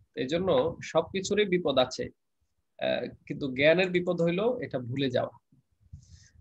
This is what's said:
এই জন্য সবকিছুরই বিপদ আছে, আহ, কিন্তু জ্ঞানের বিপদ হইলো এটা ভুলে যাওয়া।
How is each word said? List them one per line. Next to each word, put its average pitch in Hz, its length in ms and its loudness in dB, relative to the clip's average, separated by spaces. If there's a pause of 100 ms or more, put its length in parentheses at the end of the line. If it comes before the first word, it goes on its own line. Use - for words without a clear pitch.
(160)
এই 131 120 -4
জন্য 165 560 2
সবকিছুরই 190 600 0
বিপদ 175 320 0
আছে, 131 320 0 (680)
আহ, 127 340 -2 (120)
কিন্তু 143 300 -6
জ্ঞানের 165 340 4
বিপদ 180 320 0
হইলো 196 380 0
এটা 131 200 -6
ভুলে 131 300 -2
যাওয়া। - 520 -4 (800)